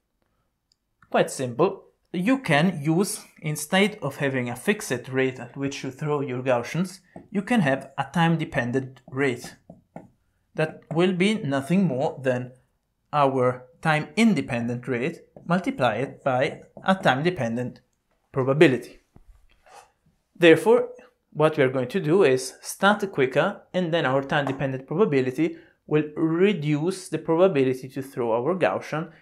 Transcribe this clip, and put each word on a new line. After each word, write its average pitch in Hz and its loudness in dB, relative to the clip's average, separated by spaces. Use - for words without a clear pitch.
Quite 180 2
simple. 139 -2
You 226 0
can 156 2
use, 160 0
instead 190 -2
of 135 -8
having 131 -2
a 117 -8
fixed 127 -4
rate 131 -2
at 117 -14
which 139 -6
you 135 -8
throw 147 -4
your 127 -6
Gaussians, 131 -2
you 202 -2
can 233 0
have 139 0
a - -4
time-dependent 147 0
rate. 131 -4
That 156 -4
will 180 2
be 196 0
nothing 151 0
more 143 -2
than 123 -2
our 131 2
time-independent 139 0
rate 135 -4
multiplied 139 -2
by 135 0
a 190 2
time-dependent 127 -2
probability. 135 2
Therefore, 196 6
what 156 2
we 139 4
are 131 4
going 127 -2
to 202 -2
do 170 2
is 131 2
start 202 0
quicker, 147 0
and 175 -2
then 165 0
our 131 0
time-dependent 139 -4
probability 156 0
will 151 0
reduce 165 0
the 147 -6
probability 143 2
to 135 -10
throw 120 -4
our 131 0
Gaussian 143 -4